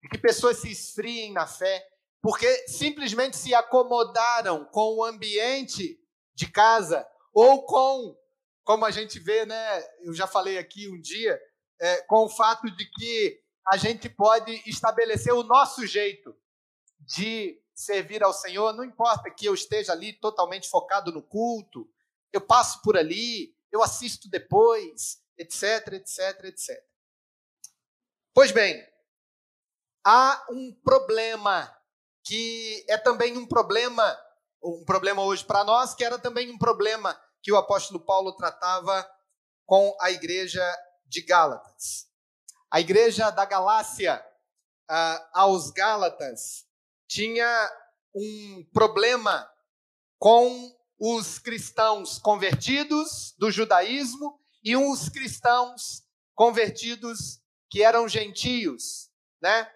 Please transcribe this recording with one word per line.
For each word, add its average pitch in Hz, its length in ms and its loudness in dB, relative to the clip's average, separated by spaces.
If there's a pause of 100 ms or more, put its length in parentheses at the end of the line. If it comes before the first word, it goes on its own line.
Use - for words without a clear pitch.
de - 80 -20
que - 80 -10
pessoas 240 400 2
se 226 120 -12
esfriem 220 600 -10
na 170 160 -4
fé, 185 400 -4 (340)
porque 247 460 0
simplesmente 269 720 -4
se - 160 -4
acomodaram 233 1120 2
com 220 320 -2
o 220 60 0
ambiente 220 960 -6 (380)
de - 160 -8
casa 202 560 4 (260)
ou 269 320 8
com, 262 520 0 (480)
como 220 200 2
a 214 60 0
gente 214 260 -10
vê, 214 280 -2
né, 220 380 -6 (180)
eu 170 120 -12
já 185 140 -4
falei 190 300 -2
aqui 196 320 -12
um 185 100 -14
dia, 190 400 -4 (400)
é, 175 220 0
com 220 240 4
o 214 40 -10
fato 226 400 0
de 185 220 -12
que 226 500 -4 (240)
a 190 120 4
gente 220 320 -4
pode 220 600 2
estabelecer 226 640 0
o 240 100 0
nosso 247 440 4
jeito 202 480 -6 (640)
de 196 580 -8 (160)
servir 202 500 -4
ao 196 100 4
Senhor, 196 400 -4
não 233 100 -10
importa 233 480 -2
que - 140 -10
eu 208 80 0
esteja 190 400 -4
ali 180 180 -8
totalmente 190 580 -4
focado 185 440 -2
no 156 100 -12
culto, 214 680 -8 (420)
eu 196 100 -2
passo - 400 2
por 202 160 2
ali, 196 580 -4 (160)
eu 214 100 2
assisto - 480 -4
depois, 214 920 0 (160)
et 170 140 -16
cetera, 214 440 -4
et 190 120 -16
cetera, 190 420 -8
et - 100 -20
cetera. - 260 -14 (1500)
Pois 254 180 8
bem, 202 340 0 (1200)
há 262 440 6
um 254 240 -12 (100)
problema 220 920 0 (480)
que 226 640 -8
é 214 100 2
também 240 400 0
um 240 100 -12
problema, 226 720 0 (460)
um 170 220 -10
problema 190 380 0
hoje 196 200 -2
pra 202 200 0
nós, 240 300 2
que - 100 -6
era 240 160 -4
também 240 320 -6
um 233 60 -18
problema 214 600 -2 (220)
que 196 100 -2
o 208 60 6
apóstolo 196 420 0
Paulo 190 340 0
tratava 185 760 -4 (560)
com 196 340 4
a 185 120 0
igreja 180 520 -6 (420)
de 165 160 -10
Gálatas. - 840 0 (640)
A 156 80 4
igreja 208 500 4
da 196 160 0
Galácia, 196 760 0 (640)
ah, 165 460 -2
aos 185 380 4
Gálatas, 185 920 -4 (420)
tinha 226 640 -2 (440)
um 208 580 -12
problema 214 760 2 (720)
com 247 580 4 (220)
os 220 400 -2
cristãos 220 800 -2
convertidos 277 1200 -2
do 202 140 0
judaísmo 233 880 -2 (220)
e 220 120 0
os 277 340 0
cristãos 247 960 -2 (300)
convertidos 226 1080 -2 (300)
que 202 140 0
eram 233 240 6
gentios, 214 1040 -6 (300)
né? 220 340 0